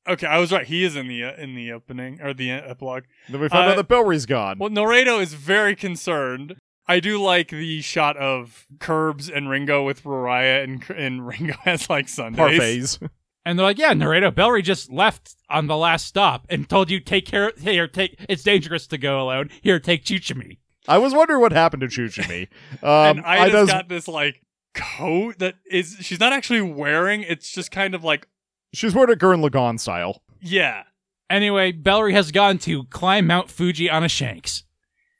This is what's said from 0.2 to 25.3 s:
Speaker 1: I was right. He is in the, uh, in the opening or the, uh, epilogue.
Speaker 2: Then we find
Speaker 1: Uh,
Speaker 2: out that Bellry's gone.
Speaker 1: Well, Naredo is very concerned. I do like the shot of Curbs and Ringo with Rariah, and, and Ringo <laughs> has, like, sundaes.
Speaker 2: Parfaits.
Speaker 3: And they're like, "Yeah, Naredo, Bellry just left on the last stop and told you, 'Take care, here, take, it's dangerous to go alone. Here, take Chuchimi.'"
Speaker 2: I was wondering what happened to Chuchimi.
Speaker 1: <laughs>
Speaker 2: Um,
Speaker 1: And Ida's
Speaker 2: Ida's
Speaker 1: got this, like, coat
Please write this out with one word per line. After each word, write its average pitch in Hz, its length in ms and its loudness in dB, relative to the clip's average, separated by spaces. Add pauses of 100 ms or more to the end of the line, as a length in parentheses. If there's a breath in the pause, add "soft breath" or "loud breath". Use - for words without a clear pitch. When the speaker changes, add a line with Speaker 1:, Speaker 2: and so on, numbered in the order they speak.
Speaker 1:
I 156 140 2
was 175 140 0
right. 156 120 0
He 170 200 -2
is 160 100 -2
in 131 140 -8
the, 120 160 -8
uh, 131 100 -10
in 143 180 -14
the 117 200 -12
opening 127 480 -14
or 139 120 -8
the, 127 200 -8
uh, 135 160 -10
epilogue. 127 340 -12 (260 soft breath)
Speaker 2:
Then 135 120 -6
we 151 80 0
find 175 180 4
Speaker 1:
Uh, 190 40 4
Speaker 2:
out 190 40 4
that 196 140 -2
Bellry's 196 360 2
gone. 104 320 -2
Speaker 1:
Well, 196 120 -4
Naredo 226 520 2
is 160 120 -6
very 196 420 0
concerned. 151 800 -6 (320)
I 180 140 2
do 202 200 -2
like 180 280 2
the 160 320 -8
shot 147 340 -2
of 131 500 -6 (140)
Curbs 156 500 -2
and 143 200 -6
Ringo 139 340 0
with 135 220 -6
Rariah, 131 580 0
and, 131 180 -10 (100)
and 127 360 -8
Ringo 147 320 -6
<laughs> - 60 -20
has, 170 240 -2
like, 143 180 -2
sundaes. 113 320 -8
Speaker 2:
Parfaits. 135 680 2 (360)
Speaker 3:
And 175 140 -2
they're 190 60 4
like, 202 120 2
"Yeah, 302 160 4
Naredo, 160 380 2
Bellry 214 320 2
just 185 300 -2
left - 420 -2 (140)
on 151 180 0
the 151 80 -2
last 160 300 0
stop 175 440 0
and 156 200 -6
told 190 200 2
you, 185 120 -4
'Take 190 240 -2
care, 208 340 -2
here, 175 300 0
take, 185 260 -4 (140)
it's 185 140 -4
dangerous 170 440 0
to 156 100 -8
go 139 240 -2
alone. 131 280 -4 (120 loud breath)
Here, 185 160 4
take 165 280 -2
Chuchimi.'" 127 520 -8 (300)
Speaker 2:
I 160 120 8
was 262 140 2
wondering 311 280 4
what 226 100 6
happened 156 300 2
to 131 60 -4
Chuchimi. 98 600 -6 (180)
Speaker 1:
<laughs> - 160 -18
Speaker 2:
Um, 151 360 6
Speaker 1:
And 160 80 -10
Ida's 185 300 4
Speaker 2:
Ida's 208 140 6
Speaker 1:
got 190 200 -2
this, 175 180 -8
like, 147 340 -4 (320)
coat 180 680 -4